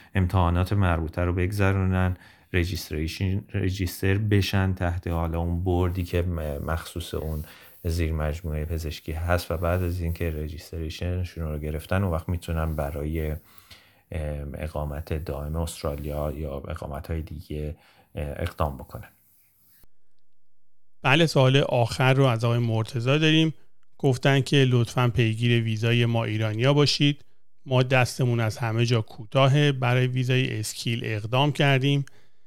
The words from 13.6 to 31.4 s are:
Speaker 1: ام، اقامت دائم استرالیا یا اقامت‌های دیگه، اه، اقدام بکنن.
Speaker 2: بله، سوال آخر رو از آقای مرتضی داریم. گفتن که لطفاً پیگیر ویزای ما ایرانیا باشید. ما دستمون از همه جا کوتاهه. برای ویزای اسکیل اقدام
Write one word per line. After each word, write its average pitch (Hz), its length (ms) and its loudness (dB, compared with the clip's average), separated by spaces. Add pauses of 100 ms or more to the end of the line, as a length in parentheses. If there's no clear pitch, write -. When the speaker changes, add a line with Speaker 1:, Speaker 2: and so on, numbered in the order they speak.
Speaker 1:
ام، 73 420 -6
اقامت 76 560 -6
دائم 76 420 -4
استرالیا 76 760 -4
یا 71 260 -6
اقامت‌های 78 640 -8
دیگه، 76 540 -8 (400)
اه، 76 120 -6 (100)
اقدام 78 400 -2
بکنن. - 300 -14 (1900)
Speaker 2:
بله، 147 240 4
سوال 135 320 4
آخر 131 560 2
رو 135 100 4
از 120 220 2
آقای 120 140 2
مرتضی 117 600 0
داریم. 160 340 4 (440)
گفتن 139 440 4
که 135 280 4
لطفاً 123 380 2
پیگیر 117 560 2
ویزای 117 420 2
ما 117 180 2
ایرانیا 110 500 0
باشید. 143 520 4 (400)
ما 131 180 4
دستمون 127 560 2
از 110 180 0
همه 117 280 0
جا 117 160 2
کوتاهه. 135 720 4
برای 127 360 2
ویزای 127 520 0
اسکیل 117 440 -4
اقدام 113 480 0